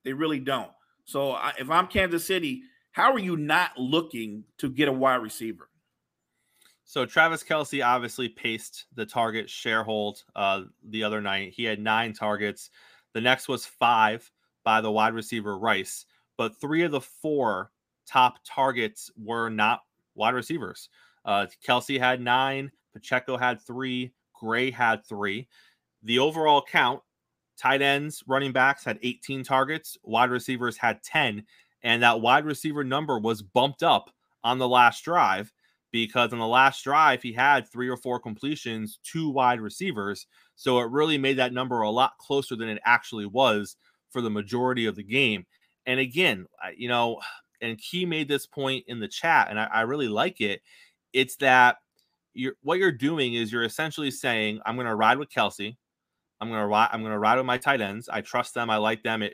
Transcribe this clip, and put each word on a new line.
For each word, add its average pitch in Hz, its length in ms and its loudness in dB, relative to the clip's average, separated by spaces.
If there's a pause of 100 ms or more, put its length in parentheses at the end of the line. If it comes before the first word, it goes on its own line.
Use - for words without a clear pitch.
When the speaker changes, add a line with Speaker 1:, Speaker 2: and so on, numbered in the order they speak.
Speaker 1:
They - 100 -4
really 156 260 -2
don't. 127 320 -4 (320)
So 139 300 -2
I, 117 260 -4
if 127 100 -8
I'm 175 180 4
Kansas 175 380 0
City, 160 380 -4 (280)
how 226 200 4
are 262 80 -2
you 180 180 -2
not 151 400 0
looking 123 680 -4 (120)
to 143 120 -6
get 135 180 0
a 139 60 2
wide 131 220 2
receiver? 110 540 -8 (1160)
Speaker 2:
So 131 200 -2
Travis 160 380 2
Kelce 143 420 -2
obviously 120 440 0
paced - 640 -8
the 113 120 -8
target 113 420 -2
sharehold, 107 760 -4 (120)
uh, 98 260 -2 (280)
the 110 140 -4
other 107 160 -2
night. 98 320 -4
He - 120 -8
had 107 160 -2
nine 110 340 0
targets. 104 560 -4 (440)
The 113 80 -4
next 127 260 2
was 123 180 -6
five 113 640 2 (320)
by 110 180 4
the 110 100 -2
wide 107 220 2
receiver 107 440 -6
Rice, 98 480 -2 (320)
but 110 240 -4
three 156 220 0
of 165 80 -2
the 139 100 -2
four 120 680 -2 (360)
top 127 380 4
targets 120 720 -2
were 113 320 -4
not 110 320 0 (320)
wide 110 220 2
receivers. 127 540 -8 (360)
Uh, 101 220 2 (180)
Kelce 127 320 2
had 127 240 2
nine, 135 500 0 (220)
Pacheco 127 420 -4
had 123 240 0
three, 127 540 -8 (200)
Gray 117 360 -2
had 117 380 0
three. 104 400 -6 (560)
The 117 160 2
overall 151 520 4
count, 139 300 2 (560)
tight 135 240 2
ends, 143 460 0
running 135 240 0
backs 131 320 2
had 110 180 -6
eighteen 127 420 -8
targets, 135 600 -2
wide 113 260 2
receivers 123 480 -4
had 113 240 -2
ten, 113 440 -2 (360)
and 117 220 2
that 117 180 4
wide 131 240 4
receiver 147 380 -4
number 139 340 -2
was 107 240 -2
bumped 127 400 0
up 147 300 2 (320)
on 123 160 0
the 127 100 2
last 123 340 6
drive 107 480 0 (400)
because 117 400 0
on 120 80 -6
the 113 60 -2
last 127 380 4
drive, 143 400 4
he 123 80 -8
had 127 360 2
three 123 200 -6
or 127 100 -4
four 123 220 -4
completions 113 840 -8
to 160 280 -6
wide 123 320 2
receivers. 104 640 -6 (300)
So 127 220 2
it 117 120 -2
really 151 260 2
made 135 200 0
that 123 160 0
number 123 280 -2
a 107 80 0
lot 123 300 0
closer 139 360 -4
than 113 140 -6
it 104 160 -6
actually 117 400 2
was 104 520 0 (340)
for 127 100 -6
the 117 80 -4
majority 117 560 -2
of 104 100 -2
the 101 80 -14
game. 110 420 -2 (400)
And 127 140 0
again, 131 480 -2 (140)
I, 90 160 -10
you 120 120 -8
know, 117 300 0 (420)
and 117 160 -6
Key 175 280 -6
made 156 220 -4
this 143 180 -2
point 135 420 -4
in 120 120 -10
the 104 80 -6
chat, 151 420 2
and 104 80 -4
I, 107 160 -2
I 113 80 2
really 127 280 -2
like 120 320 -2
it. 101 200 -2 (520)
It's 131 240 0
that 127 400 8 (560)
you're, 127 280 -6
what 156 160 0
you're 190 140 4
doing 135 440 -2
is 117 140 -2
you're 117 140 -2
essentially 147 480 -4
saying, 110 540 -2
"I'm 113 100 -4
gonna 120 200 -2
ride 110 220 4
with 147 120 -8
Kelce. 107 480 -4 (640)
I'm 110 80 -8
gonna 107 180 -2
ri-, 107 240 4
I'm 110 120 -6
gonna 110 140 -4
ride 107 200 4
with 131 80 0
my 123 120 0
tight 139 220 0
ends. 104 300 -6
I 110 100 -6
trust - 340 -4
them. 117 160 -4
I 110 60 2
like 107 260 0
them. 113 220 -4
It, 101 100 -6